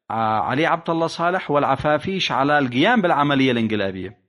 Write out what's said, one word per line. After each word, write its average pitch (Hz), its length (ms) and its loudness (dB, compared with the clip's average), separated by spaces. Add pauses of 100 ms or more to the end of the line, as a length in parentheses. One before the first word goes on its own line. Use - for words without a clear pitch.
(120)
آه، 110 300 0
علي 131 240 0
عبد 165 240 -2
الله 165 180 0
صالح 170 440 -4
والعفافيش 147 800 0
على 143 280 2
القيام 143 420 2
بالعملية 143 500 2
الانقلابية. 101 680 -2 (120)